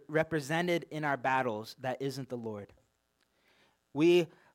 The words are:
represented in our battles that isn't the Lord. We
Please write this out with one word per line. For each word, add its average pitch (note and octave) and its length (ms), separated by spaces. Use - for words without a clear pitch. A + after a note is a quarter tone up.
represented D#3+ 880
in D3+ 120
our C#3+ 120
battles B2 640
that C3 200
isn't C3+ 280
the B2+ 80
Lord. G#2+ 360
We E3 360